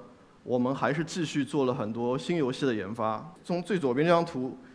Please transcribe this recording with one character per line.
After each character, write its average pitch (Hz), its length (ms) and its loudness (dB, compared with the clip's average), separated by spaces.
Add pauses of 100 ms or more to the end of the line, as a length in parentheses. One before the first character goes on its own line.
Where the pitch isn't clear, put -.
(440)
我 123 160 0
们 127 160 0
还 123 180 2
是 160 100 0
继 165 200 -4
续 147 220 0
做 139 200 2
了 123 80 2
很 110 200 -4
多 120 240 0
新 175 180 -2
游 135 160 2
戏 131 140 -2
的 123 80 2
研 101 200 -4
发。 113 320 -2 (200)
从 175 180 -4
最 185 160 0
左 131 140 2
边 147 120 4
这 175 60 6
张 170 140 6
图， 131 320 -6 (180)